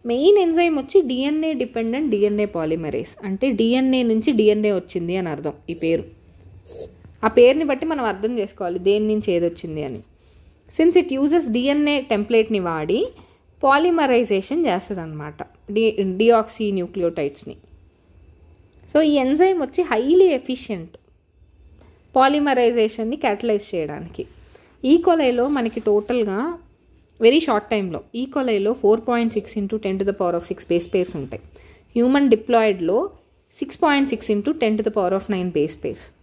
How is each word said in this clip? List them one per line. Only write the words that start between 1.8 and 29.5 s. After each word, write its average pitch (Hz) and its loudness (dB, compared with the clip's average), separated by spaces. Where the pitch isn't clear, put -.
డిఎన్ఏ 208 0
polymerase, 160 -4
అంటే 196 -2
డిఎన్ఏ 254 2
నుంచి 220 0
డిఎన్ఏ 214 2
వచ్చింది 175 -6
అని 180 -6
అర్థం 143 -8
ఈ - -6
పేరు. 165 0
ఆ - 4
పేరుని 277 6
బట్టి 269 -4
మనం 269 -4
అర్థం 208 -4
చేసుకోవాలి 190 -6
దేని 214 2
నుంచి 214 -2
ఏది 170 0
వచ్చింది 156 -10
అని. 123 -12
Since 330 4
it - -6
uses 302 2
డిఎన్ఏ 285 2
టెంప్లేట్ని 220 2
వాడి 165 -2
polymerization 277 2
చేస్తుందన్నమాట 160 -6
డి-, 220 2
డిఆక్సీ 220 4
న్యూక్లియోటైడ్స్ని. 170 -6
So 294 0
ఈ - 2
enzyme 339 2
వచ్చి 349 -4
highly 311 4
efficient 196 -8
పాలిమరైజేషన్ని 247 0
catalyze 208 -2
చేయడానికి. 160 -8
E 311 8
coli-లో 262 2
మనకి 233 -4
టోటల్గా 208 0
very 254 8
short 208 0
time-లో, 190 -4
E - -4
coli-లో 220 0
four 214 4
point 233 0
six 202 -4